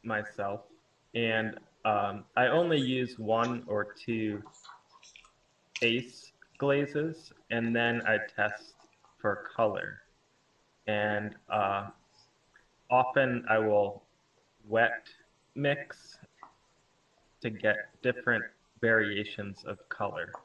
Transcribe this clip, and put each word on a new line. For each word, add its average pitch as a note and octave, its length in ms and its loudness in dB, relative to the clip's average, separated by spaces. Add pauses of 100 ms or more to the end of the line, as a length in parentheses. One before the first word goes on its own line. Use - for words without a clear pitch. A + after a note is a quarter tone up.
myself, G#2 600 -4 (520)
and, A2 440 0 (260)
um, G2+ 400 0 (120)
I B2 120 6
only D#3+ 320 2
use B2+ 380 -2
one A2+ 500 0
or G#2 260 -4 (100)
two G#2+ 380 -2 (1400)
base B2 520 0 (260)
glazes, C#3+ 720 0 (180)
and A#2 260 0
then A#2 300 2
I G#2+ 120 4 (160)
test G#2 400 -4 (440)
for G2+ 360 -2
color. G#2 460 -2 (840)
And, G#2 500 -2 (120)
uh, G2 400 0 (1000)
often B2+ 580 4
I A2 100 4
will G#2 440 2 (640)
wet A2+ 380 2 (480)
mix C#3+ 640 -6 (1200)
to A#2+ 100 -4
get G#2+ 260 0 (260)
different A#2+ 420 0 (360)
variations G#2 840 0
of - 240 -12
color, F2+ 440 -6 (120)